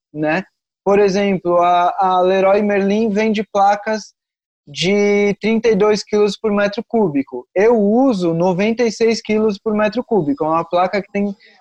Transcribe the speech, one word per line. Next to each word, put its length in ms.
né? 320
Por 140
exemplo, 640
a, 360
a 220
Leroy 420
Merlin 460
vende 420
placas 640
de 760
trinta 280
e 60
dois 300
quilos 320
por 160
metro 340
cúbico. 680
Eu 260
uso 540
noventa 500
e 80
seis 300
quilos 360
por 160
metro 300
cúbico. 400
É 40
uma 160
placa 380
que 80
tem 240